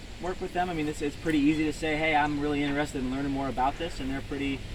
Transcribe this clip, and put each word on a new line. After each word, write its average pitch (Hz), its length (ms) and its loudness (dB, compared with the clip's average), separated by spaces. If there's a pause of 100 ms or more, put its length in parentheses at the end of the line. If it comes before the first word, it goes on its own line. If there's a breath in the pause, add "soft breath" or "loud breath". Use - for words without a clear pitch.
(220)
work 180 180 -4
with 185 120 -6
them? 180 180 0
I 170 40 -4
mean, 151 120 -2
it's, 151 160 -4
it's 147 140 -2
pretty 156 240 2
easy 156 240 6
to 147 80 2
say, 156 240 0
"Hey, 156 180 4
I'm 147 260 4
really 147 220 0
interested 143 400 0
in 127 80 0
learning 139 220 0
more 135 160 -2
about 123 300 2
this," 170 200 -4
and 135 140 -4
they're 135 80 -2
pretty 139 400 -2 (140)